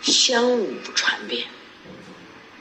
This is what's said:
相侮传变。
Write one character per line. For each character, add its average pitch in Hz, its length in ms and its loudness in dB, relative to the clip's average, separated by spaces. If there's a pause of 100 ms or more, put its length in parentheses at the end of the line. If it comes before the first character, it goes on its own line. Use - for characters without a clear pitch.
相 247 480 4
侮 226 160 2 (280)
传 - 320 0
变。 480 160 -4 (1160)